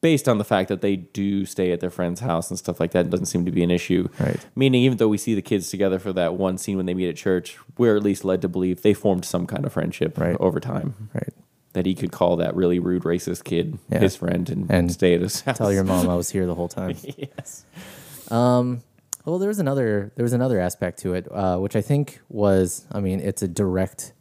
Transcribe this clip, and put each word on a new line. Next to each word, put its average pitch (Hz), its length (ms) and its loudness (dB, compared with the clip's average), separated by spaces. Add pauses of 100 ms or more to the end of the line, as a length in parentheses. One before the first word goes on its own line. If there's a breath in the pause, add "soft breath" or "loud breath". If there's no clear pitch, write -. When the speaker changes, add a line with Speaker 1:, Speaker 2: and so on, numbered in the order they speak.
Speaker 1:
based 160 280 4
on 117 100 4
the 104 60 0
fact 95 260 2
that 92 100 -2
they 101 160 0
do 98 480 -2
stay 92 260 -2
at 87 100 0
their 90 100 -4
friend's 90 300 -4
house 85 300 -2
and 90 80 -6
stuff - 220 -6
like 85 120 0
that. 90 140 2
It 87 40 -4
doesn't 90 160 0
seem 87 180 0
to 90 80 -2
be 87 100 2
an 87 80 2
issue. 90 380 2 (100)
Speaker 2:
Right. - 200 0 (180 loud breath)
Speaker 1:
Meaning, 127 280 4
even 131 120 4
though 110 120 4
we 104 100 2
see 110 160 -2
the 98 80 0
kids 98 280 -2
together 95 280 0
for 95 160 -6
that 87 200 0
one 92 220 0
scene 98 220 -4
when 92 80 -2
they 90 80 -2
meet 90 160 -2
at 80 60 -6
church, 92 420 -2 (180)
we're 117 200 4
at 104 60 2
least 101 220 0
led 95 180 2
to 95 60 -2
believe 92 340 -2
they 104 120 6
formed 92 320 0
some 90 200 -2
kind - 200 -4
of - 60 -6
friendship 80 460 -4
Speaker 2:
Right. 82 220 0
Speaker 1:
over 92 200 2
time. - 540 -8
Speaker 2:
Right. - 180 -6 (420)
Speaker 1:
That 90 100 0
he 92 100 0
could 87 160 -6
call 87 260 2
that 85 200 -2
really 90 220 2
rude 90 240 0
racist 87 420 -2
kid 82 340 -2 (120)
Speaker 2:
Yeah. - 80 0
Speaker 1:
his 95 180 2
friend 87 320 -2
and 90 220 -4
Speaker 2:
And 87 200 4
Speaker 1:
stay 87 240 4
at 85 60 2
his 92 220 -4
house. 127 160 -4
Speaker 2:
"Tell 104 120 2
your 98 140 2
mom 90 240 2
I 87 80 2
was 87 140 -2
here 95 160 0
the 87 80 -2
whole 87 140 -6
time." 90 320 -6
Speaker 1:
<laughs> - 180 -14
Yes. - 480 -14 (640 loud breath)
Speaker 2:
Um, 123 500 2 (440)
well, 170 140 -2
there 196 100 0
was 208 100 -2
another, 117 580 0
there 120 60 -2
was 120 100 2
another 123 260 2
aspect 90 420 -2
to 92 120 -4
it, 90 180 -6
uh, 92 280 0
which 98 180 -2
I 104 60 2
think 143 380 -2 (100)
was, 98 600 2
I 104 100 -6
mean, 95 200 -2
it's 98 220 -4
a 98 60 -2
direct 92 720 -2